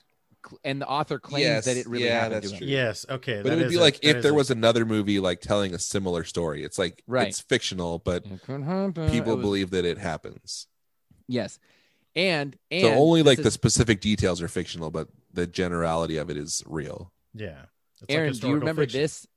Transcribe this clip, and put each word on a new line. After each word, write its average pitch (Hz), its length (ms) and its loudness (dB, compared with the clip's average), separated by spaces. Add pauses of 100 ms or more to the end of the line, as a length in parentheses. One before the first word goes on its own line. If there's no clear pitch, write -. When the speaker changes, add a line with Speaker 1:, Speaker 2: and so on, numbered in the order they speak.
(460)
Speaker 1:
cl-, - 180 -20
and 139 160 -4
the 139 80 -8
author 143 300 -2
claims 143 240 -4
Speaker 2:
Yes, 113 240 2
Speaker 1:
that 127 100 2
it 127 120 -4
really 120 160 -2
Speaker 2:
yeah, 117 180 2
Speaker 1:
happened 110 140 -2
Speaker 2:
that's 101 140 -6
Speaker 1:
to 101 40 -8
him. 95 60 -12
Speaker 2:
true. 131 80 -8
Speaker 3:
Yes, 131 400 -2
okay, 127 340 -6
Speaker 2:
But 104 40 -2
it 131 40 0
Speaker 3:
that 160 60 2
Speaker 2:
would 165 100 2
Speaker 3:
is - 60 -2
Speaker 2:
be 175 60 4
Speaker 3:
a, - 20 4
Speaker 2:
like 151 200 4
Speaker 3:
that 147 80 2
Speaker 2:
if 151 100 6
Speaker 3:
is 117 40 -4
Speaker 2:
there 147 100 6
Speaker 3:
a - 40 2
Speaker 2:
was 135 140 2
another 117 360 4
movie, 104 340 2
like, 90 200 0
telling 101 340 0
a 85 40 -6
similar 90 460 -2
story. 78 400 -4
It's - 140 -8
like, 90 280 -2
Speaker 1:
Right. 117 220 0
Speaker 2:
it's 92 120 -8
fictional, 90 580 -2
but 90 280 -4
Speaker 1:
It 98 180 -14
could 139 180 -8
happen. 170 480 -4
Speaker 2:
people 113 220 0
Speaker 1:
It 110 40 0
was - 80 -2
Speaker 2:
believe 98 260 0
that 92 140 0
it 85 140 -2
happens. - 680 -10 (580)
Speaker 1:
Yes. 117 320 -6 (560)
And, 156 420 0 (140)
and 175 120 -2
Speaker 2:
So 113 120 6
only, 160 280 6
Speaker 1:
this 147 40 6
Speaker 2:
like, 135 140 8
Speaker 1:
is 151 40 2
Speaker 2:
the 110 60 4
specific 110 500 4
details 95 400 0
are 85 80 -4
fictional, 82 420 -6
but 82 180 -6 (240)
the 87 160 -2
generality 82 680 0
of 78 140 -4
it 73 60 -6
is 76 280 -6
real. 78 480 -8 (220)
Speaker 3:
Yeah. 87 320 -14 (340)
It's - 80 -20
Speaker 1:
Aaron, 151 240 0
Speaker 3:
like 120 80 -8
Speaker 1:
do 110 80 -6
you 143 60 2
Speaker 3:
historical - 60 -
Speaker 1:
remember 156 220 0
Speaker 3:
fiction. 131 180 -2
Speaker 1:
this? - 260 -4 (100)